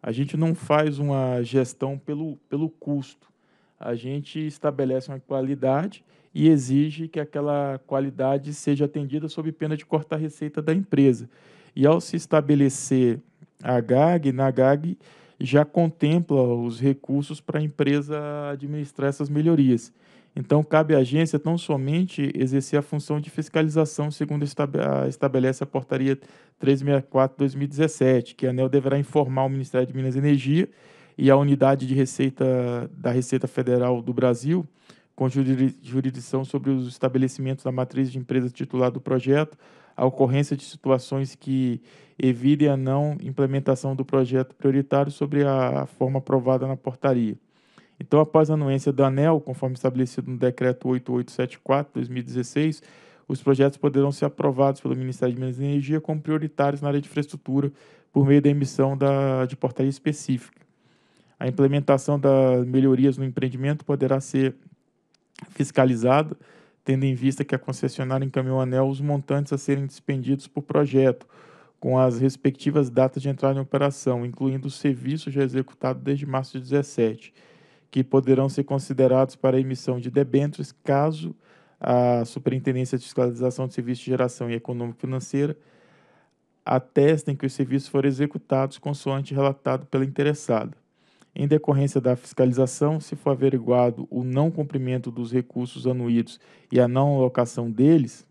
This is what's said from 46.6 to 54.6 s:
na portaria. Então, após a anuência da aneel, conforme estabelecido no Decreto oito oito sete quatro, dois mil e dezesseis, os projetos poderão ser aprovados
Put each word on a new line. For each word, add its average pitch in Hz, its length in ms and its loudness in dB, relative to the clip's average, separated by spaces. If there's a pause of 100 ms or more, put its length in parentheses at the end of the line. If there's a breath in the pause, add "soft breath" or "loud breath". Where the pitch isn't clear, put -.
na 135 100 -4
portaria. 123 600 -2 (600 soft breath)
Então, - 220 2
após 156 300 4
a 156 40 2
anuência 139 380 0
da 135 140 4
aneel, 143 340 2
conforme 127 340 -6
estabelecido 127 560 -2
no 127 60 -6
Decreto 127 520 0
oito 127 260 -2
oito 123 160 -4
sete - 280 -6
quatro, 143 360 -2
dois 123 160 -6
mil 127 80 -6
e 123 40 -6
dezesseis, 127 600 -4 (440 soft breath)
os 131 160 -6
projetos 139 360 4
poderão 139 340 2
ser 147 140 -2
aprovados 139 560 0